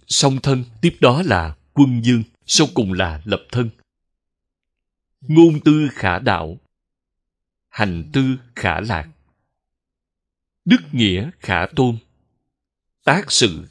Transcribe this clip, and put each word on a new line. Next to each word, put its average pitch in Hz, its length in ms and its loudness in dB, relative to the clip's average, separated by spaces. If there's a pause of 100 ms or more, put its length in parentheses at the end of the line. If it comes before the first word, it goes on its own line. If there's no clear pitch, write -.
song 135 360 0
thân, 131 200 -2 (180)
tiếp - 200 0
đó 135 240 4
là 87 300 -2 (180)
quân 127 300 2
dương, 117 200 2 (220)
sau 151 280 0
cùng 98 200 -2
là 85 320 -4
lập 98 260 -6
thân. 120 180 -2 (1500)
Ngôn 156 440 6
tư 151 260 4
khả 90 280 -4
đạo, 87 380 -4 (1120)
hành 85 440 -6
tư 131 240 0 (180)
khả 85 240 -4
lạc, 98 300 -6 (1600)
đức 175 160 2 (100)
nghĩa 110 380 -2 (100)
khả 90 260 -4 (100)
tôn, 123 220 0 (1080)
tác 160 280 -2
sự 82 400 -2